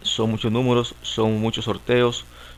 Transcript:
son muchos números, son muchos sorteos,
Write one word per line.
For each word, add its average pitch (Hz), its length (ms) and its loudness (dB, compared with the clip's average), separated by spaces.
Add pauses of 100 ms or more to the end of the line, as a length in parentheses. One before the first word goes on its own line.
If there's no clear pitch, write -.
son 110 300 0
muchos 110 180 -2
números, 120 520 2
son 110 380 0
muchos 113 260 -2
sorteos, 120 580 0 (340)